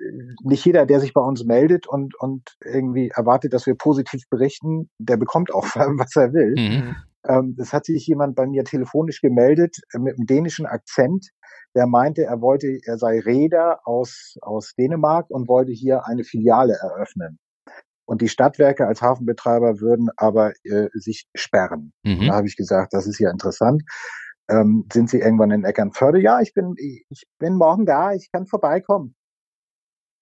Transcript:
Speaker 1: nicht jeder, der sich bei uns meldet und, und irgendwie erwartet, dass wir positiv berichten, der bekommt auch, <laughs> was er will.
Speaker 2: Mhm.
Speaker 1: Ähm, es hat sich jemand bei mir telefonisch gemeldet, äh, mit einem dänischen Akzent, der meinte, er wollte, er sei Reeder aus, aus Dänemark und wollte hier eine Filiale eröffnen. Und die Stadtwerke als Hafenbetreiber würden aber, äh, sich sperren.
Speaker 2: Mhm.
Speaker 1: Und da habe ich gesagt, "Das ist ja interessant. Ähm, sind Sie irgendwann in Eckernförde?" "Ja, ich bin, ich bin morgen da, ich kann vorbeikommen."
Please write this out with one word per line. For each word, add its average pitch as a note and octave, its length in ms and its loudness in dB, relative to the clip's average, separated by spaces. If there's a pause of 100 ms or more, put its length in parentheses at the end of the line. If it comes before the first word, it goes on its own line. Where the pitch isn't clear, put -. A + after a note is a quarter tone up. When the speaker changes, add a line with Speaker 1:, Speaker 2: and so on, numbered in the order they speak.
(420)
Speaker 1:
nicht C#3 220 0
jeder, E3 220 4
der C#3 140 4
sich C3+ 120 -4
bei C#3+ 80 2
uns B2 240 -2
meldet D3 420 4
und, C#3 320 -6
und C3 460 -10
irgendwie B2+ 440 -2
erwartet, B2 440 0
dass B2 140 -2
wir C3 80 2
positiv C#3 560 -2
berichten, D3+ 680 -4
der B2+ 180 -2
bekommt F3+ 360 -2
auch, G3 120 -2
<laughs> - 100 -8
was C#3 420 -2
er B2+ 160 4
will. C#3 240 2
Speaker 2:
Mhm. A#2+ 400 -2 (300)
Speaker 1:
Ähm, C3 320 0
es A#2+ 140 -10
hat C#3+ 120 -2
sich D#3 220 -4
jemand C#3+ 280 0
bei C3 120 -2
mir C3+ 180 -2
telefonisch D3 560 -4
gemeldet, C#3+ 560 4 (160)
äh, C3 60 -8
mit B2+ 180 -4
einem A#2 100 -6
dänischen D#3 400 -2
Akzent, C#3 600 -2 (460)
der B2 120 4
meinte, C#3 380 2
er A#2 160 -6
wollte, C3+ 440 0
er A2+ 140 -8
sei A2+ 220 0
Reeder D#3+ 640 0
aus, A#2+ 580 -6
aus G#2+ 340 -10
Dänemark D#3 540 0
und B2 180 -6
wollte B2+ 240 2
hier B2+ 340 -2
eine A#2 180 -6
Filiale A#2 500 2
eröffnen. F2+ 640 -10 (680)
Und A2+ 160 -6
die A#2 80 0
Stadtwerke C#3 580 2
als A2 140 -2
Hafenbetreiber A#2 800 0
würden A#2 360 2
aber, G#2+ 360 2 (120)
äh, G#2 300 0
sich A2 400 -10
sperren. E2+ 580 -4 (100)
Speaker 2:
Mhm. F#2+ 180 -2
Speaker 1:
Und G#2 60 2
da G2 80 2
habe G2+ 140 0
ich - 80 -12
gesagt, F#2+ 360 -2
"Das G2 140 -2
ist G#2 140 -8
ja F#2+ 100 2
interessant. A2+ 520 0 (680)
Ähm, G#2+ 420 4
sind A#2 160 2
Sie B2+ 120 0
irgendwann A2 320 4
in G#2 120 0
Eckernförde?" C3 560 2
"Ja, A3+ 200 4
ich G#3+ 120 -2
bin, F3+ 240 -4
ich C3+ 500 -16 (120)
bin E3+ 160 -2
morgen F3+ 320 4
da, E3 260 2
ich F#3+ 200 -8
kann F#3 140 -6
vorbeikommen." F3+ 680 -2 (1080)